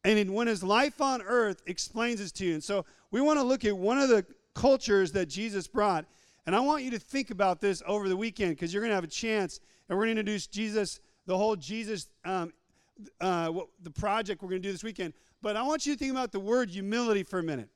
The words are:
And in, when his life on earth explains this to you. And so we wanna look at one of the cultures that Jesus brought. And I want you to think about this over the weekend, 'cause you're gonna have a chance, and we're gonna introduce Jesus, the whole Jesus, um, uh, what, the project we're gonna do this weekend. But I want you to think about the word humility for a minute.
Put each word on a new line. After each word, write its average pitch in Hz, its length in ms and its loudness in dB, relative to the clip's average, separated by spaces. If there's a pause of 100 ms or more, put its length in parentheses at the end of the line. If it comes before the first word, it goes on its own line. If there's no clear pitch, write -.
And 214 160 6
in, 190 140 2
when 233 140 0
his 208 160 0
life 262 400 2
on 262 180 0
earth 208 460 0
explains 226 540 -4
this 190 120 -8
to 190 140 -4
you. 165 80 2
And 156 100 -6
so 202 220 -2 (240)
we 226 100 0
wanna 294 240 4
look 254 220 0
at 208 100 2
one 208 220 2
of 277 100 4
the 214 160 6 (300)
cultures 208 580 4
that 185 140 0
Jesus 196 400 -6
brought. 190 400 0 (400)
And 175 100 2
I 233 40 6
want 285 220 2
you 254 100 -6
to 220 60 -4
think - 320 -4
about 185 300 2
this 196 260 0
over 202 220 -2
the 185 80 0
weekend, 202 420 -2
'cause 170 140 -4
you're 202 100 -2
gonna 226 120 0
have 185 100 0
a - 20 -10
chance, 214 540 -2 (280)
and 175 80 -2
we're 208 80 2
gonna 226 140 2
introduce 208 280 -4
Jesus, 214 540 -4 (260)
the 185 100 0
whole 214 180 2
Jesus, 202 540 -8 (160)
um, 180 280 -4 (680)
uh, 175 280 0
what, 165 200 -6 (140)
the 170 80 -14
project 202 520 -4
we're 185 60 -12
gonna 185 120 -4
do 196 120 -6
this 180 100 -10
weekend. 190 300 -8 (300)
But 208 140 -4
I 226 60 -2
want 302 240 -2
you 294 80 -2
to 220 40 -8
think 269 120 -4
about 254 220 -4
the 196 80 -4
word 226 300 0
humility 202 520 0
for 185 160 -6
a 170 40 -2
minute. 139 340 -4